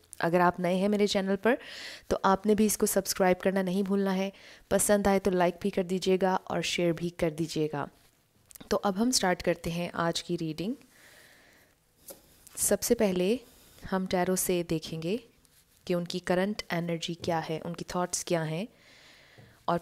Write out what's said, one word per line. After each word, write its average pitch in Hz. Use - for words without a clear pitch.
अगर 170
आप 175
नए 180
हैं 190
मेरे 208
चैनल 196
पर 226
तो -
आपने 190
भी 214
इसको 208
सब्सक्राइब 190
करना 190
नहीं 190
भूलना 196
है, 190
पसंद 202
आए 196
तो 196
लाइक 180
भी 202
कर 196
दीजिएगा 185
और -
शेयर 170
भी 165
कर 170
दीजिएगा। 151
तो 202
अब 196
हम 240
स्टार्ट 185
करते 170
हैं 170
आज 170
की 175
रीडिंग। 165
सबसे -
पहले 196
हम 190
टैरो 185
से 180
देखेंगे 165
कि 180
उनकी 175
करंट 185
एनर्जी 170
क्या 165
है, 160
उनकी -
थॉट्स 180
क्या 170
हैं 160
और 170